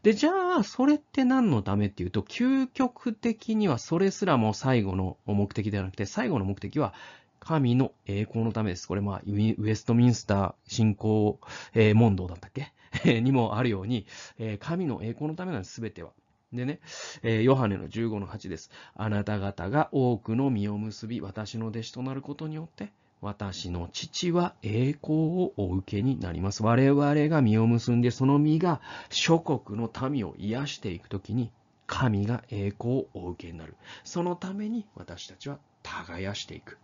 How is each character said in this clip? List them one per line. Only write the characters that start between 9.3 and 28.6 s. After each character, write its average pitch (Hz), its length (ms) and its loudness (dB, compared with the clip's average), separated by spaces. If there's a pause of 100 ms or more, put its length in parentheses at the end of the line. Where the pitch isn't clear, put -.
ィ-、 104 260 2
ウ 107 60 -4
ェ 107 100 0
ス - 120 -6
ト 120 80 2
ミ 120 140 8
ン 120 60 6
ス - 120 -6
タ 101 100 2
ー 98 180 0 (140)
信 110 260 2
仰、 107 460 2 (340)
え 107 180 6
ー、 104 40 6
問 110 220 8
答 90 100 -4
だ 87 80 -10
っ - 20 -16
た - 120 -18
っ - 20 -20
け？ - 220 -12 (180)
<laughs> - 300 2
に 127 100 4
も 113 260 2
あ 123 60 2
る 127 60 2
よ 95 140 -2
う 98 40 -6
に、 117 180 -2 (340)
え 110 160 -4
ー、 - 20 -12
神 170 280 -4
の 127 160 -4
栄 110 100 -4
光 147 180 -6
の 160 60 -6
た 180 100 -8
め 185 80 -6
な 113 60 -4
ん - 20 -6
で 92 40 -8
す、 - 100 -18
す - 60 -10
べ 110 80 -6
て 85 140 -14
は。 - 80 -16 (400)
で 123 140 -4
ね、 147 160 -6 (420)
え 113 160 2
ー、 110 40 4
ヨ 131 120 6
ハ 127 140 2
ネ 98 80 0
の - 100 -8
十 113 220 -4
五 107 100 -4
の 101 60 -6
八 107 240 -12
で 87 80 -8
す。 - 120 -20 (240)
「あ 107 140 -6
な 104 160 0
た 104 160 -2
方 98 300 -6
が 147 240 2
多 123 240 2
く 110 180 -4
の 135 140 2
実 104 180 0
を 104 100 -4
結 107 300 -8
び、 110 140 -8
私 104 360 -10
の 113 100 -6
弟 110 160 -8
子 - 80 -12
と 127 120 -12
な 131 100 -6
る 135 80 -8
こ 143 140 -10
と 156 140 -10
に 156 60 -8
よ 156 80 -8
っ 170 40 -14
て、 - 240 -14 (300)
私 101 500 -8
の 87 220 -6
父 - 400 -4
は 175 280 0
栄 120 400 0
光 156 120 -2
を 160 420 0
お 95 160 -2
受 95 280 -2
け 104 40 0
に 131 160 0
な 95 140 -6
り 82 80 -4
ま 95 100 0
す。」 - 160 -6
我 120 180 6
々 143 440 4
が 160 120 4
実 110 180 6
を 113 80 4
結 117 260 2
ん 120 80 4
で、 120 100 4
そ 131 140 0
の 143 120 6
実 151 220 4
が 170 220 0 (280)